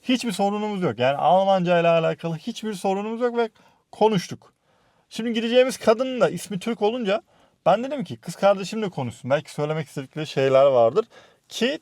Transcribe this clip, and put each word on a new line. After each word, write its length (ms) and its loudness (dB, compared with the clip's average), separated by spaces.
Hiçbir 300 -2
sorunumuz 500 -2
yok. 160 -2
Yani 180 2
Almanca 640 2
ile 80 2
alakalı 480 0
hiçbir 380 -10
sorunumuz 460 -4
yok 160 -2
ve 140 -2
konuştuk. 600 0
Şimdi 240 -6
gideceğimiz 440 2
kadının 440 0
da 100 4
ismi 280 -8
Türk 240 -6
olunca 400 -2
ben 180 2
dedim 200 -6
ki 120 -12
kız 200 -14
kardeşimle 540 0
konuşsun. 400 -8
Belki 200 -2
söylemek 380 -6
istedikleri 380 -10
şeyler 400 4
vardır 400 4
ki 340 -4